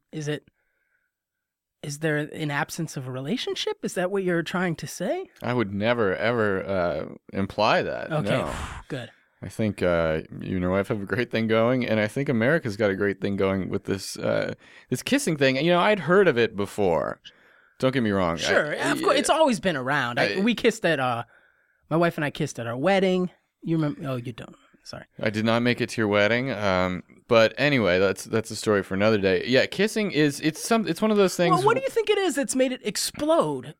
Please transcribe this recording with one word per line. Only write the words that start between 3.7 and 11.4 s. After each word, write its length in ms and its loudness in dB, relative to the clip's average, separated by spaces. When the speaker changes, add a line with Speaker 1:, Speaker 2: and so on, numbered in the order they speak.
Speaker 1:
Is 100 -6
that 160 -2
what 140 -2
you're 180 2
trying 340 -2
to 120 -12
say? 420 -6
Speaker 2:
I 120 -2
would 180 0
never, 440 2
ever, 480 0
uh, 400 0
imply 500 0
that. 300 -6
Speaker 1:
Okay, 180 -2
Speaker 2:
No. 220 -2
Speaker 1:
<sighs> 180 -16
good. 220 -10
Speaker 2:
I 60 -10
think, 340 -2
uh, 400 2
you 160 -6
and 60 -2
your 80 0
wife 180 0
have 140 -4
a 40 -10
great 240 -2
thing 160 -2